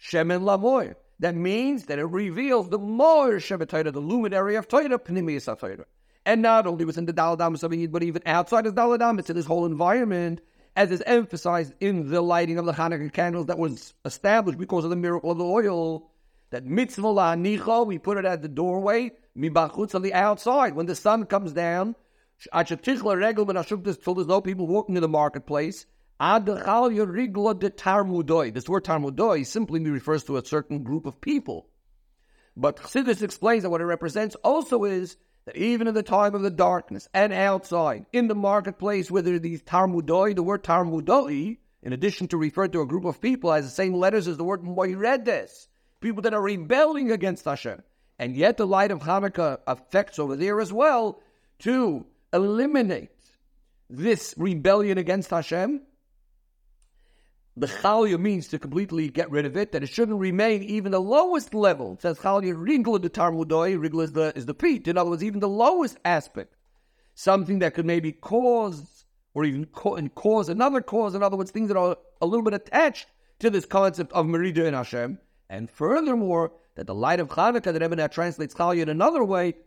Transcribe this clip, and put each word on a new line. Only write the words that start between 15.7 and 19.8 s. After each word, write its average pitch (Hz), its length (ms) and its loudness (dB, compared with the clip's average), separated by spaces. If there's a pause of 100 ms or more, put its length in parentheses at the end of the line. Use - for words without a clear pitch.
that 127 140 -8
mitzvah 196 380 -2
la'anicha, 202 840 2
we 190 120 -4
put 202 200 -2
it 190 60 -2
at 180 160 -2
the 156 80 -10
doorway, 190 600 0 (260)
mibachutz, 160 600 0